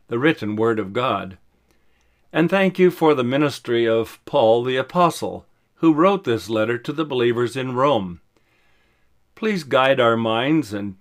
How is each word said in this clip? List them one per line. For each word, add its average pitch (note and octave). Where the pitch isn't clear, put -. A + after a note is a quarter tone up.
the A#2+
written C3
word A2
of G2
God. G2+
And D#3+
thank F#3+
you F3+
for D#3
the B2+
ministry B2
of A2+
Paul A#2+
the B2+
Apostle, C3
who E3
wrote F#3+
this A2
letter A2+
to D3
the D#3
believers A#2+
in B2+
Rome. A#2
Please G#3
guide C3
our A#2
minds A#2
and G2+